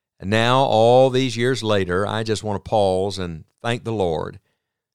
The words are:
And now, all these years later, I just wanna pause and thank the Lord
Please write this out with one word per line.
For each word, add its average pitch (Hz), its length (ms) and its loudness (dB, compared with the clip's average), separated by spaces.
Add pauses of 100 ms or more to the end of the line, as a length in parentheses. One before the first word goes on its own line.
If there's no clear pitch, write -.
(200)
And 92 100 -8
now, 117 280 2
all 123 520 4
these 127 260 -2
years 120 280 -2
later, 98 420 0
I 104 160 -4
just 110 220 -4
wanna 101 160 -4
pause 98 580 0
and 85 260 -10 (160)
thank 117 220 -6
the 113 100 -8
Lord 95 460 -4 (560)